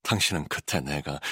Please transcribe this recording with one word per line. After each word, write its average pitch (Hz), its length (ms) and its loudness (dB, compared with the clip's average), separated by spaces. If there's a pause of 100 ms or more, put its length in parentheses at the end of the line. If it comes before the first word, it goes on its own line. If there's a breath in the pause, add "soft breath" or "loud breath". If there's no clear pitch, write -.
당신은 92 480 2
그때 - 320 -2
내가 71 380 -2 (120)